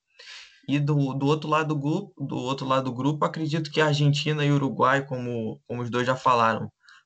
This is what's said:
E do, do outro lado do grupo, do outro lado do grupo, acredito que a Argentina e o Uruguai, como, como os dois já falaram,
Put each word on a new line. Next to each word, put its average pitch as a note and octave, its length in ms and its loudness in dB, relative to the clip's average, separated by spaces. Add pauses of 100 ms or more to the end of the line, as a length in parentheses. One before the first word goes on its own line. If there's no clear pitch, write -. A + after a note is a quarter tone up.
(680)
E C#3 120 2
do, C#3+ 360 2
do C#3 100 -2
outro D3+ 240 0
lado D3+ 200 2
do D#3 100 -2
grupo, D#3 440 -4
do B2+ 140 -4
outro C3 300 -4
lado C3 240 0
do - 20 -6
grupo, D3 320 0
acredito D#3+ 460 -4
que E3 100 2
a D3+ 60 4
Argentina D3 580 2
e D3 60 4
o C#3+ 40 4
Uruguai, C3+ 480 2
como, B2 640 -6
como A#2+ 140 -6
os A#2 80 -6
dois B2 160 0
já C3 100 2
falaram, A2+ 560 2 (340)